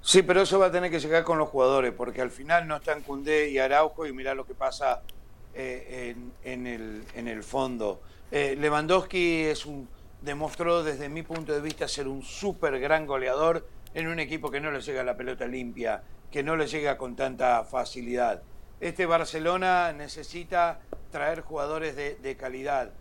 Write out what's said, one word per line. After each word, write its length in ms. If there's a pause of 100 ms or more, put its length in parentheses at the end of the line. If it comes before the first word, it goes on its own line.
Sí, 160
pero 200
eso 180
va 60
a 40
tener 180
que 120
llegar 240
con 120
los 120
jugadores, 440
porque 300
al 80
final 380
no 80
están 260
Koundé 480
y 80
Araujo, 480
y 60
mirá 240
lo 100
que 80
pasa, 480 (500)
eh, 640
en, 180 (120)
en 240
el, 360 (120)
en 100
el 160
fondo. 580 (300)
Eh, 260
Lewandowski 920
es 200
un, 220 (340)
demostró 600
desde 240
mi 160
punto 280
de 80
vista 280
ser 180
un 160
súper 560
gran 260
goleador 600 (280)
en 120
un 140
equipo 280
que 120
no 100
le 100
llega 220
la 140
pelota 300
limpia, 580 (260)
que 140
no 100
le 140
llega 280
con 200
tanta 480
facilidad. 800 (360)
Este 280
Barcelona 840
necesita 840 (320)
traer 300
jugadores 560
de, 180
de 220
calidad. 640